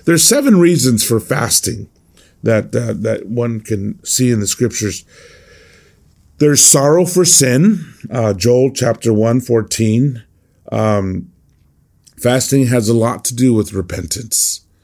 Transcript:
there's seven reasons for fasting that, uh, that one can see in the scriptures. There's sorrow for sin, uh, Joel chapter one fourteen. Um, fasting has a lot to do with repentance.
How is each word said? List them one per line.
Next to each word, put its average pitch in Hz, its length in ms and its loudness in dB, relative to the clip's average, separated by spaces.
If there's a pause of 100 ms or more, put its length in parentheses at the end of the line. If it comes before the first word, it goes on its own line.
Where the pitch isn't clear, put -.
there's 165 180 4
seven 262 340 4
reasons 131 460 2
for 113 160 0
fasting 113 680 -4 (540)
that, 107 320 0
uh, 117 200 -4 (120)
that 110 200 -4
one 117 340 -4
can 107 440 -8
see 127 280 0
in 110 80 0
the 98 80 -4
scriptures. 107 560 -4 (1300)
There's 147 220 2
sorrow 151 460 4
for 180 180 2
sin, 156 640 2 (240)
uh, 110 240 0
Joel 123 380 2
chapter 117 420 -2
one 113 260 2
fourteen. 117 840 -2 (480)
Um, 104 580 -2 (880)
fasting 127 480 0
has 117 220 0
a 117 60 2 (120)
lot - 200 -6
to 123 80 -6
do 123 200 2
with 104 180 0
repentance. - 920 -6 (180)